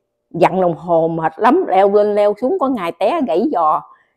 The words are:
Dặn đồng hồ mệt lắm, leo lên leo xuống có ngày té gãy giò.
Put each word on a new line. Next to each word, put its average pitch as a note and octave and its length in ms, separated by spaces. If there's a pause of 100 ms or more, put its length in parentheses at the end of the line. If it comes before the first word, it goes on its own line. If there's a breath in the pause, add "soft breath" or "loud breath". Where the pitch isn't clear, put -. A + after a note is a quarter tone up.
(320)
Dặn E3+ 300
đồng F3 140
hồ E3 320
mệt D#3+ 300
lắm, D4 300
leo G3 260
lên G#3 220
leo G#3 260
xuống D#4+ 180
có C4+ 100
ngày F3+ 300
té D4 280
gãy F#3+ 240
giò. D#3 300 (360 soft breath)